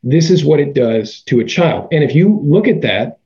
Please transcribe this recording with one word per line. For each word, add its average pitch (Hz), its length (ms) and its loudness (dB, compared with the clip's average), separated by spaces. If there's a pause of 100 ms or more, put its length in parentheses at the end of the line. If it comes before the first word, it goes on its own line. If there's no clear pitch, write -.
This 160 260 0
is 160 160 2
what 147 140 2
it 143 160 -2
does 113 480 -2
to 123 160 0
a 113 40 0
child. 160 480 -2
And 156 120 2
if 117 100 -2
you 196 300 2
look 151 240 2
at 220 140 0
that 113 440 -4